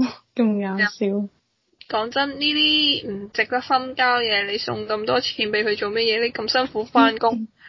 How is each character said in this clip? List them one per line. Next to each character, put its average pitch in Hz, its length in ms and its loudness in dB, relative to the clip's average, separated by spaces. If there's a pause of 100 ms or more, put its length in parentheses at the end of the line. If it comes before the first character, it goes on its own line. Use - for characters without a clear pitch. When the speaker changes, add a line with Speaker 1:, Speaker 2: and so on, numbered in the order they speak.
(340)
Speaker 1:
咁 202 440 0
搞 - 0 -
笑。 208 500 0 (600)
Speaker 2:
講 226 220 -2
真， 277 300 -2
呢 302 140 0
啲 302 560 2
唔 202 200 -10
值 220 160 0
得 247 140 -2
深 254 340 0
交 247 240 2
嘅， 214 320 0
你 214 80 -2
送 214 280 -6
咁 214 200 -2
多 247 140 2
錢 214 300 -4
俾 214 140 2
佢 208 120 0
做 208 140 -2
乜 220 100 0
嘢？ 226 220 2
你 240 80 0
咁 220 200 -6
辛 254 160 2
苦 214 180 -4
返 226 340 4
工， 233 160 0
Speaker 1:
嗯。 220 140 -6 (200)